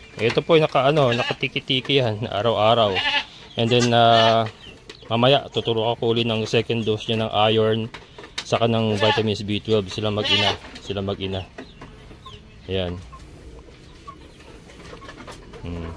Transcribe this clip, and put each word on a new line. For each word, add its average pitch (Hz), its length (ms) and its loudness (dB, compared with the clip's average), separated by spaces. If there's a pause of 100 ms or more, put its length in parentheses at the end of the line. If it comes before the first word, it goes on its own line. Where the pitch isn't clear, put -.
(180)
Ito 117 240 0
po, 165 160 4
naka, 143 320 2
ano, 139 240 4
nakatiki-tiki 131 880 -2
yan, 110 240 -2
araw-araw. 107 720 2 (640)
And 117 100 2
then, 120 240 4
ah, 113 560 6 (640)
mamaya, 123 420 4
tuturo 113 400 -2
ako 117 240 0
uli 117 80 0
ng 110 240 -2
second 117 320 0
dose 107 240 -2
niya 110 220 -2
ng - 40 -8 (220)
iron, 110 260 2 (600)
saka 113 240 0
ng 113 320 2
vitamins 107 480 0
B 101 160 -4
twelve. 110 320 0
Sila 107 160 -4
mag-ina. 101 480 0 (240)
Sila 98 240 -6
mag-ina. 95 400 -6 (1300)
Ayan. 90 240 -4 (2750)
Hmm. 85 360 -10